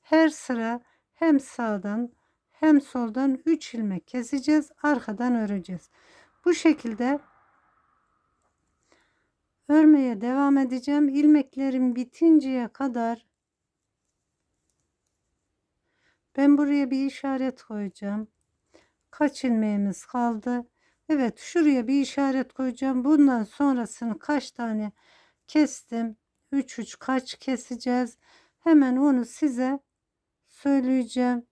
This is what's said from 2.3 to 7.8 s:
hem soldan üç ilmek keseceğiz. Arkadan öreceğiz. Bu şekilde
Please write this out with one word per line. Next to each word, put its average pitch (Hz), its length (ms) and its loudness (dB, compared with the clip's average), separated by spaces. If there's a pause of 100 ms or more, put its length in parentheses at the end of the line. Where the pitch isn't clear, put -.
hem 302 300 4
soldan 262 640 -4
üç 320 280 -2
ilmek 202 320 -6
keseceğiz. 277 640 -2 (120)
Arkadan 247 520 -2
öreceğiz. 202 560 -6 (540)
Bu 349 100 4
şekilde 277 640 -2 (2500)